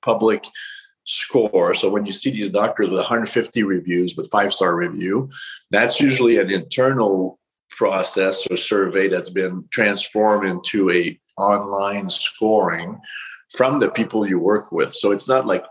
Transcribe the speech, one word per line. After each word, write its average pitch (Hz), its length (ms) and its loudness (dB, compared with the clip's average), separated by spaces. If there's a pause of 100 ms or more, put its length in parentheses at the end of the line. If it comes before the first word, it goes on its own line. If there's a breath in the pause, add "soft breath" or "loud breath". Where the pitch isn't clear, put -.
public 110 400 2 (600 loud breath)
score. - 680 2
So 95 160 0
when 104 160 0
you 101 80 -6
see - 160 -2
these 104 220 -4
doctors 101 400 0
with 95 80 0
a - 40 0
hundred 113 260 -2
fifty 113 340 0
reviews, 90 520 0
with - 140 -8
five-star 98 460 2
review, 104 560 -4 (400 loud breath)
that's 117 280 2
usually 131 380 4
an 95 140 2
internal 98 880 0 (320)
process 95 800 0
or 90 60 -2
survey 98 500 2
that's 90 240 -2
been 92 400 -4
transformed 104 760 2
into 92 440 0
a 87 280 0 (200)
online 101 680 0
scoring 95 920 -2 (520 loud breath)
from 135 280 2
the 113 120 0
people 110 360 -2
you 92 120 0
work 101 320 0
with. 82 200 -2
So - 200 0
it's 101 180 -2
not 131 160 2
like 95 260 0